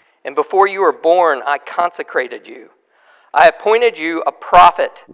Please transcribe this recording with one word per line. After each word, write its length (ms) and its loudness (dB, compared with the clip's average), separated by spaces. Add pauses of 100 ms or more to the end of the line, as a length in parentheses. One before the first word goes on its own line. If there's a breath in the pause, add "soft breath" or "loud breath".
(240)
and 100 -12
before 320 0
you 140 -6
were 100 0
born, 560 0
I 120 -4
consecrated 920 -8
you. 220 -20 (640 soft breath)
I 140 4
appointed 500 0
you 300 -8
a 60 -2
prophet 800 2